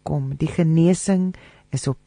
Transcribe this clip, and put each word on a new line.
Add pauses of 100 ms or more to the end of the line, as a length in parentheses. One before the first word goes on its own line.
kom.
Die
genesing (400)
is
op